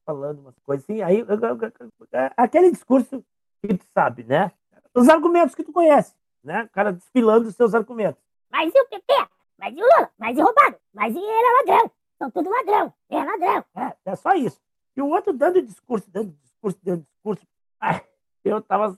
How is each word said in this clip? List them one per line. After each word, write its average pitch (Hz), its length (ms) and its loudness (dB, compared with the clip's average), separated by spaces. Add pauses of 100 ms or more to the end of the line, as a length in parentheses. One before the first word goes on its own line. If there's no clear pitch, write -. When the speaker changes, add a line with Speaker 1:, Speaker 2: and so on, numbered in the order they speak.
Speaker 1:
falando 147 340 -10
umas 135 200 -20
coisas 143 240 -6
assim, 214 180 -8
aí, 180 180 2
eu, 226 80 -8
eu, 208 120 -2
eu, 233 220 -4
eu, 226 300 -12 (440)
aquele 330 360 4
discurso 254 520 -2 (380)
que 202 160 -4
tu - 160 -20
sabe, 127 300 -2
né? 151 280 -2 (420)
Os 247 140 6
argumentos 330 480 4
que 320 80 -10
tu 311 80 -18
conhece, 302 420 2 (300)
né? 180 200 -8
O - 60 -20
cara 202 220 -2
desfilando 226 560 2
os 196 80 -14
seus 226 180 2
argumentos. 226 480 -4 (300)
Speaker 2:
Mas 320 220 -4
e 539 80 6
o 480 60 0
P 403 120 -14
T? - 280 0 (300)
Mas 208 180 -12
e 349 60 -12
o - 40 -2
Lula? 587 320 4
Mas 233 200 -8
e - 40 2
roubado? 480 340 4 (180)
Mas 214 220 -4
e - 20 -8
ele 392 80 -8 (220)
é 480 240 2
ladrão? 466 200 2 (260)
São 269 140 -8
tudo 330 180 -4
ladrão. 403 440 -2 (160)
É 277 140 -4
ladrão. 370 420 -4 (100)
Speaker 1:
É, 240 180 -10 (180)
é 185 40 -8
só 359 180 -2
isso. 254 260 -4 (360)
E 262 60 -6
o 285 80 -2
outro 381 240 -2
dando 320 280 0
discurso, 220 500 -8
dando 196 200 -8 (120)
discurso, - 400 -10
dando 170 200 -6
discurso. - 420 -10 (340)
Ai, 190 220 -4 (420)
eu 208 180 -2
tava 196 360 -4